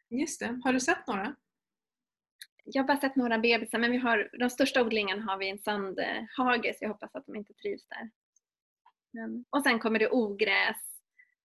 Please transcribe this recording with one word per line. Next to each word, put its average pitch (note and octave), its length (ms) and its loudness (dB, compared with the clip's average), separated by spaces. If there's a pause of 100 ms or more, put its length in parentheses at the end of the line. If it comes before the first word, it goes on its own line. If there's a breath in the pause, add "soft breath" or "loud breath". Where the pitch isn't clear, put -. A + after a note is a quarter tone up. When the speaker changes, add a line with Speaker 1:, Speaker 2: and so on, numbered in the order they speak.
(100)
Speaker 1:
Just C#4 300 -4
det. A#3+ 240 -4
Har C4 80 4
du B3+ 80 4
sett E4+ 260 0
några? G#3+ 300 -4 (1300)
Speaker 2:
Jag C4+ 180 0
har B3+ 60 2
bara C#4 120 2
sett C4+ 160 0
några A#3 220 2
bebisar, A3+ 400 2
men A#3 120 2
vi B3 80 0
har, A#3 400 0
de B3 120 2
största C4+ 320 2
odlingen G#3+ 400 0
har G3 160 -2
vi F#3+ 120 -4
en G3+ 80 -8
sandhage, A3 1200 -2
så - 60 -8
jag G#3+ 40 -2
hoppas G#3+ 260 -10
att F3+ 120 -12
de G3+ 100 -12
inte G#3 180 -12
trivs - 340 -8
där. A#3 220 -12 (1000)
Men, A3+ 380 -8
och C#4 120 2
sen A#3+ 160 4
kommer A3 200 4
det A3 120 6
ogräs. G3+ 680 2 (680 soft breath)